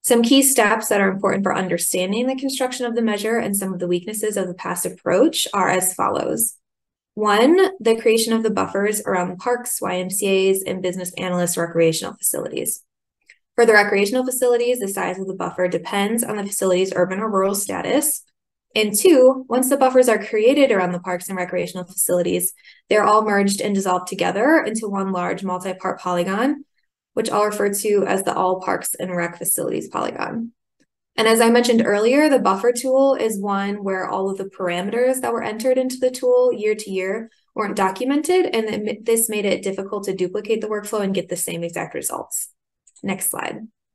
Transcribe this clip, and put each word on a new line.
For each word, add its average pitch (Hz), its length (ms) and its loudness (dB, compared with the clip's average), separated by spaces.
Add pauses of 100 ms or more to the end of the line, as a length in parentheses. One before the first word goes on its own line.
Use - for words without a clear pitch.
Some 233 220 4
key 269 180 6
steps 220 460 2
that 202 140 2
are 190 100 2
important 196 320 -2
for 196 100 0
understanding 185 720 -2
the 262 120 -2
construction 254 480 -4
of 233 100 -4
the 240 60 0
measure 214 360 0
and 202 180 -2
some 190 180 -4
of 175 60 -8
the 180 80 -4
weaknesses 202 500 -4
of 190 100 -2
the 180 60 -8
past 180 320 -8
approach 185 680 0
are 190 160 0
as 185 240 0
follows. - 640 -2 (600)
One, 240 560 4 (100)
the 226 180 2
creation 226 320 2
of 226 120 2
the 214 60 0
buffers 196 520 -2
around 180 280 -2
the 180 60 -8
parks, 240 460 -4
Y 185 160 -2
M 185 120 -4
C 190 400 2
As, 190 140 0
and 185 180 -6
business 180 360 -6
analyst 180 400 -2
recreational 170 580 0
facilities. - 680 -4 (760)
For 240 100 6
the 220 80 6
recreational 202 520 4
facilities, 247 540 0
the 196 80 -4
size 190 320 -4
of 190 80 -8
the 185 80 -8
buffer 180 320 -2
depends 202 560 -2
on 214 140 -6
the 202 80 -6
facility's 190 500 0
urban 185 240 0
or 220 100 -4
rural 196 260 0
status. 196 680 -2 (520)
And 214 220 0
two, 262 500 6
once 254 220 0
the 277 80 2
buffers 254 320 6
are 202 160 2
created 254 460 4
around 180 220 2
the 180 60 -4
parks 180 300 -8
and 190 80 -6
recreational 180 480 -6
facilities, 180 680 0 (360)
they're 208 140 4
all 214 180 6
merged 202 400 2
and 208 140 -2
dissolved 180 320 0
together 202 580 2
into 214 240 -6
one 190 220 -2
large 185 320 -4
multi-part 185 560 -6
polygon, 196 680 -2 (480)
which 220 160 -2
I'll 208 160 2
refer 202 260 0
to 202 360 0
as 190 160 -2
the - 100 -2
All 185 280 0
Parks - 340 -4
and 185 200 -8
Rec 170 220 -4
Facilities - 520 -4
polygon. - 640 -6 (640)
And 226 120 2
as 226 120 4
I 226 120 6
mentioned 233 340 4
earlier, 240 420 4
the 277 120 4
buffer 196 320 2
tool 269 420 4
is 220 260 -2
one 202 440 -2
where 190 240 -4
all 190 240 -2
of 196 80 -6
the 190 60 -6
parameters 202 760 -2
that 240 100 -2
were 233 120 -4
entered 226 340 0
into 254 200 -2
the 254 120 2
tool 247 420 2
year 214 220 0
to 214 160 -6
year 190 400 -4 (240)
weren't 202 220 -4
documented, 285 720 0
and 214 420 -4
it, - 160 -10
this 226 240 2
made 208 160 -2
it 190 160 0
difficult 196 440 -6
to 190 100 -4
duplicate 208 460 -4
the 214 60 -8
workflow 208 340 -4
and 196 120 -2
get 175 160 -4
the 180 60 -4
same 170 280 -6
exact 170 300 -8
results. - 560 -8 (540)
Next 196 260 -4
slide. - 380 -8 (280)